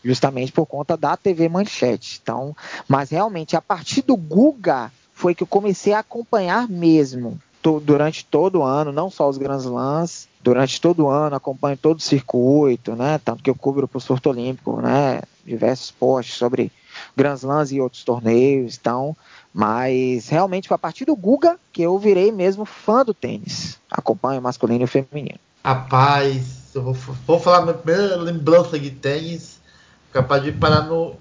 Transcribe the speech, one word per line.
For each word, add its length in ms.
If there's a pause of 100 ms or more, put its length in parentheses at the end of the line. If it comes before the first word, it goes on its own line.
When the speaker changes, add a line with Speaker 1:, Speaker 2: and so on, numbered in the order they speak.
Speaker 1:
justamente 480
por 140
conta 320
da 200
T 160
V 160
Manchete. 760
Então, 320 (320)
mas 220
realmente, 460
a 60
partir 400
do 140
Guga, 760 (220)
foi 220
que 80
eu 40
comecei 460
a 60
acompanhar 720
mesmo, 680 (240)
to-, 200
durante 440
todo 340
o 40
ano, 280
não 200
só 180
os 80
Grand 220
Slams, 680 (140)
durante 380
todo 260
o 40
ano, 260
acompanho 420
todo 220
o 20
circuito, 920
né, 280
tanto 200
que 60
eu 60
cubro 320
pro 120
Surto 300
Olímpico, 520
né, 400 (240)
diversos 460
posts 460
sobre 340 (440)
Grand 200
Slams 380
e 80
outros 220
torneios, 760
então, 360 (380)
mas 760
realmente 380
foi 80
a 40
partir 260
do 100
Guga 420 (160)
que 80
eu 160
virei 340
mesmo 320
fã 400
do 100
tênis. 680 (100)
Acompanho 500
o 40
masculino 380
e 40
o 20
feminino. 520 (240)
Speaker 2:
Rapaz, 1120
eu 80
vou, 100 (320)
vou 140
falar 240
minha 100
primeira 440
lembrança 600
de 140
tênis, 680 (520)
capaz 320
de 80
parar 320
no 380